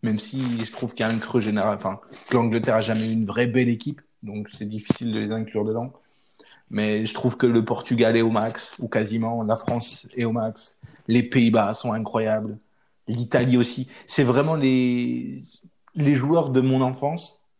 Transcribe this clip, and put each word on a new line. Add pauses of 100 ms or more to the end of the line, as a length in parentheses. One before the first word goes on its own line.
même
si
je
trouve
qu'il
y
a
un
creux
général,
enfin, (300)
que
l'Angleterre
a
jamais
eu
une
vraie
belle
équipe, (200)
donc (100)
c'est
difficile
de
les
inclure
dedans. (760)
Mais
je
trouve
que
le
Portugal
est
au
max,
ou
quasiment,
la
France
est
au
max, (300)
les
Pays-Bas
sont
incroyables, (500)
l'Italie
aussi. (200)
C'est
vraiment
les... (520)
les
joueurs
de
mon
enfance. (120)